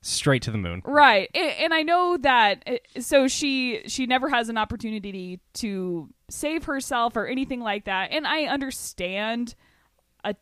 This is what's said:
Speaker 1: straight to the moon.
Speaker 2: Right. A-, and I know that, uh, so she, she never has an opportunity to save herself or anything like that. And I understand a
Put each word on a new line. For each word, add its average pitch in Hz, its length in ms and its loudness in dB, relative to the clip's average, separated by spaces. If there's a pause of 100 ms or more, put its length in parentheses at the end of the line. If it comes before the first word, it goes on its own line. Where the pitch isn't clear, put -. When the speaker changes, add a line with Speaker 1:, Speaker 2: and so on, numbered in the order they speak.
Speaker 1:
straight 135 420 2
to 117 80 -4
the 107 60 -2
moon. 90 260 -4
Speaker 2:
Right. 262 500 6
A-, 311 300 0
and 330 100 2
I 320 100 2
know 349 340 2
that, 240 500 4
uh, - 320 -6
so 269 300 4
she, 262 580 -2
she - 200 -4
never 254 220 2
has 240 200 0
an 226 80 -4
opportunity 202 840 -6 (160)
to 185 540 -4 (200)
save 302 360 -4
herself 254 500 -2
or 214 120 -2
anything 262 340 -4
like 208 240 -4
that. 190 260 -2
And 302 160 -2
I 311 160 0
understand 233 1120 -4 (680)
a 208 180 -4